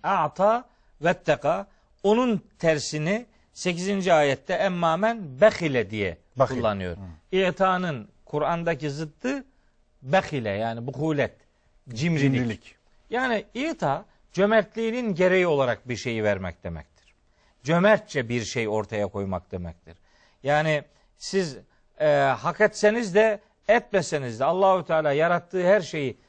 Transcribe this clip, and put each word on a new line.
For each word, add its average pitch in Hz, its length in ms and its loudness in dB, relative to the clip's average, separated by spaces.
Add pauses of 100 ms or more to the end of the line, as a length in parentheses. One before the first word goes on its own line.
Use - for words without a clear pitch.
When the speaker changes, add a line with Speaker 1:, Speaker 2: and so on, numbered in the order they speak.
Speaker 1:
a'ta 196 640 0 (360)
vetteka, 165 640 0 (360)
onun 220 400 2 (160)
tersini 160 680 -2 (260)
sekizinci 185 600 -2
ayette 147 400 2
emmâ 175 440 0
men 190 440 -4
behile 143 500 2
diye 98 280 -4 (180)
Speaker 2:
Bahil. 131 200 0
Speaker 1:
kullanıyor. 98 400 -2
Speaker 2:
Hı. 92 400 -10
Speaker 1:
İta'nın 180 720 -2 (160)
Kur'an'daki 156 640 -4
zıttı 160 540 -6 (580)
behile, 131 480 -2
yani 113 360 -4
buhulet, 139 480 -2 (540)
cimrilik. 139 460 0
Speaker 2:
Cimrilik. 120 420 -4 (340)
Speaker 1:
Yani 240 340 -2 (100)
ita 220 500 -4 (280)
cömertliğinin 220 800 0
gereği 180 320 4
olarak 135 420 0
bir 120 80 -4
şeyi 113 280 -4
vermek 95 400 -2
demektir. - 500 -14 (500)
Cömertçe 170 640 2
bir 120 160 -2
şey 113 240 -4
ortaya 104 380 -2
koymak 95 460 -6
demektir. 85 440 -12 (460)
Yani 151 400 0 (360)
siz, 170 400 -4 (420)
e, 151 160 2
hak 139 440 0
etseniz 214 540 2
de 208 260 4 (280)
etmeseniz 143 720 0
de 131 40 0
Allahu 185 400 4
Teala 156 280 0
yarattığı 175 540 0
her 202 140 6
şeyi 139 380 -6 (100)